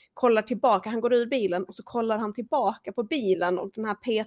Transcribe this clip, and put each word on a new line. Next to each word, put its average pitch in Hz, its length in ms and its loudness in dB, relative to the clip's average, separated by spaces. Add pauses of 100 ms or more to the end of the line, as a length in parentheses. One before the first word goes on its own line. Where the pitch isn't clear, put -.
(140)
kollar 226 280 4
tillbaka, 214 480 0
han 226 100 -4
går 240 140 2
ur 240 120 4
bilen 208 380 0
och - 100 -14
så - 80 -16
kollar 226 360 -2
han 208 160 -6
tillbaka 220 580 -2
på 240 100 -4
bilen 185 560 0
och 196 160 -6
den 220 100 -6
här 214 100 -2
P 262 320 -2